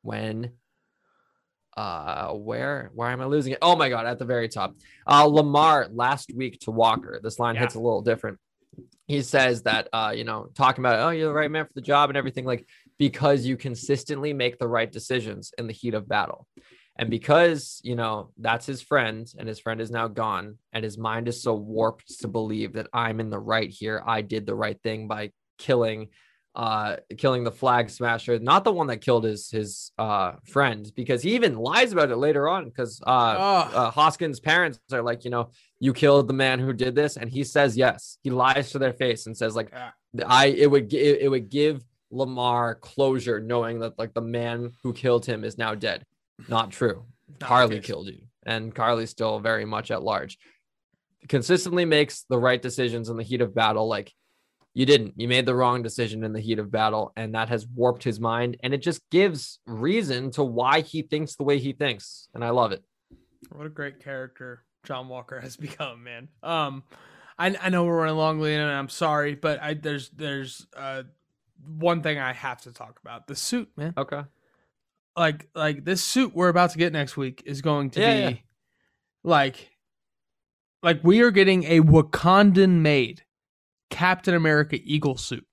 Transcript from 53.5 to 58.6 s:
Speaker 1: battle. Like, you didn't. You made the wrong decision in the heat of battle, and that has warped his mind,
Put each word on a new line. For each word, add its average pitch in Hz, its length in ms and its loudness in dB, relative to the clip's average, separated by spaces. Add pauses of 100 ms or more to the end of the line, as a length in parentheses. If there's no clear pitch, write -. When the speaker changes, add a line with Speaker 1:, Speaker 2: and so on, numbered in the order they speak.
Speaker 1:
battle. 110 320 2
Like, 104 240 -4 (640)
you 127 140 0
didn't. 120 300 4
You 113 100 -6
made 123 200 2
the 127 80 0
wrong 123 280 2
decision 110 400 -6
in 110 100 -6
the 110 80 -6
heat 107 200 -2
of 101 100 -8
battle, 107 460 0
and 110 180 -8
that 113 140 -2
has 117 180 -4
warped 123 380 -2
his 110 160 -4
mind, 117 420 -2